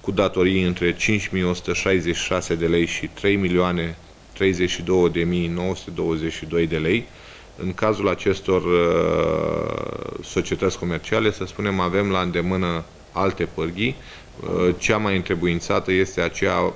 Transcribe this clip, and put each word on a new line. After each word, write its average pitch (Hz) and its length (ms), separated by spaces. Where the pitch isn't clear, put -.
cu - 100
datorii 95 520
între 87 320
cinci 107 340
mii 92 160
o 90 100
sută - 180
șaizeci 85 440
și - 80
șase 90 300
de 82 120
lei 85 200
și - 200
trei 101 300
milioane 90 600
treizeci 92 380
și - 120
două 90 260
de 82 140
mii 87 240
nouă 87 300
sute - 180
douăzeci 82 380
și - 140
doi 82 200
de 80 100
lei. 90 300
În 90 180
cazul 101 340
acestor, 92 560
uh, 80 1600
societăți 92 540
comerciale, 101 540
să - 120
spunem, 98 360
avem 95 300
la 95 100
îndemână 87 640
alte 95 320
pârghii. 92 420
Uh, 90 380
cea - 180
mai 104 200
întrebuințată 87 760
este 92 280
aceea 90 560